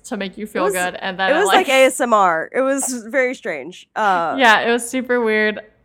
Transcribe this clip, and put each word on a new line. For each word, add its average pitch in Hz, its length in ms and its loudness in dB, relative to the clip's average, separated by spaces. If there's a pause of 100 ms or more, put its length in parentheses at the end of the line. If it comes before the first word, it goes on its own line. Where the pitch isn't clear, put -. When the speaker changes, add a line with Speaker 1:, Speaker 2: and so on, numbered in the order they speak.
Speaker 1:
to 226 120 -10
make 196 200 -10
you 208 80 -10
feel 196 180 -4
Speaker 2:
It - 20 0
was, 196 80 0
Speaker 1:
good, 180 220 -4
and 190 240 -8
then 190 120 2
Speaker 2:
it - 40 2
Speaker 1:
I, 330 40 2
Speaker 2:
was 403 80 2
Speaker 1:
like - 200 4
Speaker 2:
like - 20 0
A 262 160 6
S - 160 0
M 240 120 0
R. 175 400 2
It 254 80 0
was 262 440 -4
very 254 280 -2
strange. 170 640 -12
Uh, 180 420 0
Speaker 1:
Yeah, 226 240 6
it 233 100 0
was 240 160 -2
super 247 340 -4
weird. 214 380 0 (260)